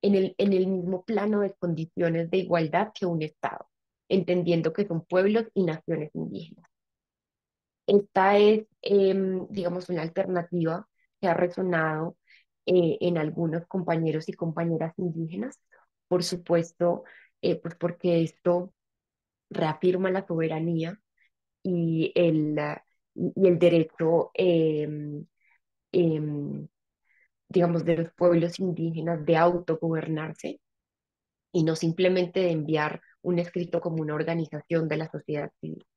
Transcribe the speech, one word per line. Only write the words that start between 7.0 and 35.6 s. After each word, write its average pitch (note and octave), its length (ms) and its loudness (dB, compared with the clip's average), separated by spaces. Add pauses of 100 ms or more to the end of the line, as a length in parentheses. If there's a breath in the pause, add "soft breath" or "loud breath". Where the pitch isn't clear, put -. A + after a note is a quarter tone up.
Esta G3+ 520 4
es, G#3+ 280 6 (160)
em, F#3+ 680 2
digamos, F3 380 -6
una E3+ 140 -4
alternativa F3 840 -4 (320)
que F#3+ 80 0
ha E3 60 2
resonado, E3+ 800 -2 (500 soft breath)
eh, F3 340 2
en F3 180 0
algunos D#3+ 480 -2
compañeros E3 640 -2
y F#3+ 60 -10
compañeras E3 640 -4
indígenas, F3+ 640 -6 (480 soft breath)
por F3+ 160 0
supuesto, F3 800 -2 (380 loud breath)
eh, E3+ 180 0
pues E3+ 160 -12
porque E3+ 460 0
esto F3 520 -2 (760)
reafirma F3+ 600 0
la F#3+ 160 -2
soberanía E3 720 -2 (640)
y E3+ 540 0
el, D#3 420 2
ah, D3 260 -6 (300)
y, - 220 -4
y F#3+ 120 6
el F3 100 4
derecho, E3+ 760 2
em, D3+ 920 0 (680)
em, D3+ 760 -2 (800)
digamos, E3+ 360 2
de E3 140 2
los E3 160 -4
pueblos F3 460 2
indígenas E3 680 -4
de E3 100 4
autogobernarse D#3+ 1200 -2 (920)
y E3+ 120 2
no D#3+ 120 2
simplemente F3+ 640 0
de F3+ 120 2
enviar D#3 480 -2 (220 soft breath)
un F3 160 0
escrito F3 420 -4
como D#3+ 220 -4
una D3+ 120 -4
organización D#3+ 720 -2
de D3+ 100 -2
la D#3+ 120 -6
sociedad - 400 -6 (100)